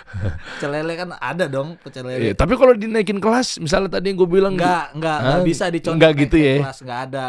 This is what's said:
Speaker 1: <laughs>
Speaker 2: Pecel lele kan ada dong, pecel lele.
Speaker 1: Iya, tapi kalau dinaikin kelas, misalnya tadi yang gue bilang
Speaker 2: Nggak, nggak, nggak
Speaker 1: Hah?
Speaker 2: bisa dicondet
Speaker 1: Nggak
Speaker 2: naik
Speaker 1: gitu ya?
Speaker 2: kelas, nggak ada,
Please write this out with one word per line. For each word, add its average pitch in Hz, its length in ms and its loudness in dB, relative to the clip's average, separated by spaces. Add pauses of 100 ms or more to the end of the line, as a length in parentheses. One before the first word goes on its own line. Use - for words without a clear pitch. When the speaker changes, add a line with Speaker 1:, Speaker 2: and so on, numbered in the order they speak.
Speaker 1:
<laughs> - 480 -6
Speaker 2:
Pecel 143 220 -6
lele 156 240 -4
kan 175 180 -8
ada 139 320 -4
dong, 143 320 -6
pecel 135 260 -16
lele. 123 220 -4
Speaker 1:
Iya, 110 100 0
tapi 175 200 2
kalau 254 180 8
dinaikin 214 440 -2
kelas, 220 420 0
misalnya 185 320 0
tadi 196 180 -4
yang 190 80 -4
gue 180 140 4
bilang 196 240 2
Speaker 2:
Nggak, 175 420 -2
nggak, 156 220 -2
nggak 135 180 2
Speaker 1:
Hah? 180 80 2
Speaker 2:
bisa 170 220 0
dicondet 165 320 -2
Speaker 1:
Nggak 160 120 8
Speaker 2:
naik 143 120 2
Speaker 1:
gitu 135 140 0
ya? 139 220 4
Speaker 2:
kelas, 135 220 -4
nggak 123 220 -8
ada, 131 260 -8